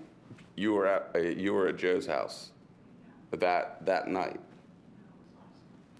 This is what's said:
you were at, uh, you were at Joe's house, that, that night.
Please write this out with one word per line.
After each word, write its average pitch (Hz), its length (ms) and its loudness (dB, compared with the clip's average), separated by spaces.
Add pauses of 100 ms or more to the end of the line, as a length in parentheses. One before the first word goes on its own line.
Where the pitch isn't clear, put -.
(560)
you 104 180 0
were 98 120 2
at, 95 300 0
uh, 87 40 2
you 90 340 0
were 95 140 4
at 82 100 0
Joe's 90 280 2
house, - 460 -4 (800)
that, 90 540 0
that 92 220 2
night. 90 320 -2 (1600)